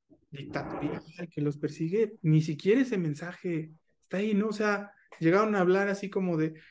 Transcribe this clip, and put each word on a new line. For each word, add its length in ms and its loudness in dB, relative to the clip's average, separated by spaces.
dictatorial 720 -8
que 120 -8
los 160 -2
persigue, 640 -2
ni 200 6
siquiera 400 2
ese 160 0
mensaje 760 -6
está 160 -8
ahí, 160 0
¿no? 140 2
O 60 -4
sea, 380 -2
llegaron 360 4
a 40 2
hablar 280 4
así 220 -4
como 280 0
de, 180 0